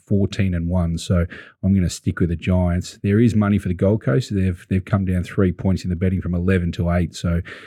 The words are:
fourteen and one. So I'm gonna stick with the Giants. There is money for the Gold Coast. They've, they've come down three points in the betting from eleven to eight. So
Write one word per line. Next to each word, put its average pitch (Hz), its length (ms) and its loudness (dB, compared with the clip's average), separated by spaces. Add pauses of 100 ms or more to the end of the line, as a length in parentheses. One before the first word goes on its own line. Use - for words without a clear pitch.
fourteen 98 480 0
and 85 160 -2
one. 85 280 0
So 87 280 0 (360)
I'm 95 120 4
gonna 90 160 2
stick - 280 -4
with 87 120 0
the 85 60 -2
Giants. 90 640 -2
There 101 180 4
is 117 140 4
money 104 240 4
for 92 100 -2
the 90 60 -2
Gold 101 280 2
Coast. 131 320 -2
They've, 92 360 -2
they've 95 140 0
come 98 200 0
down 90 200 0
three 92 280 0
points 92 320 -2
in 92 60 -4
the 85 60 -2
betting 92 260 0
from 87 120 -2
eleven 87 380 0
to 87 180 -2
eight. 87 240 0
So 85 280 -2 (240)